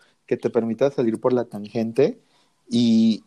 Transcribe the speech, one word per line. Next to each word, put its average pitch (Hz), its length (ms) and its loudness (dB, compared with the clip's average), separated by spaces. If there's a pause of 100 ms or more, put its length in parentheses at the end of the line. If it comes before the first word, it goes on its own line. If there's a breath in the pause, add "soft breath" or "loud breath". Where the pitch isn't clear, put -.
(260 soft breath)
que 123 100 -2
te 120 140 -6
permita 117 400 0
salir 113 280 -2
por 127 140 -2
la 120 140 -2
tangente 113 760 -4 (480)
y, 113 580 2